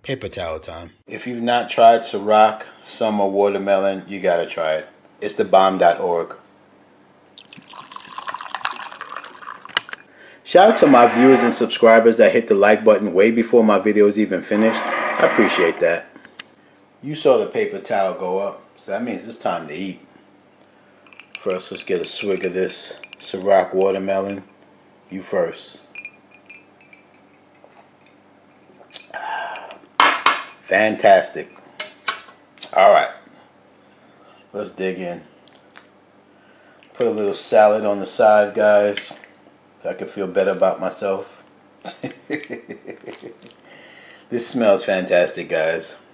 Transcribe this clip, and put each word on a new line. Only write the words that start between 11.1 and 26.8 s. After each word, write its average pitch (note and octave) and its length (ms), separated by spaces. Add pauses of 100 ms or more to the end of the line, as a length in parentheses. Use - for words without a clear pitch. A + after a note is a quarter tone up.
and A#2 140
subscribers A2+ 640
that G#2+ 160
hit A#2 160
the A2 40
like G#2 300
button G#2 300
way G2+ 180
before A#2 320
my G#2+ 160
videos G#2 380
even F#2+ 240
finished. G#2+ 400
I - 500
appreciate F2+ 480
that. E2+ 300 (920)
You D3 140
saw C3+ 220
the G#2 80
paper G2 340
towel F#2+ 360
go F#2 240
up, G2 220 (140)
so - 160
that G#2 120
means G2 220
it's A#2 120
time E2+ 320
to - 40
eat. F#2 320 (1300)
First, F#2 320
let's F#2 140
get F2+ 160
a E2 40
swig F#2+ 380
of F2+ 100
this - 460 (200)
Ciroc F#2+ 540
watermelon. F#2+ 680 (680)
You F#2 120
first. - 600 (4000)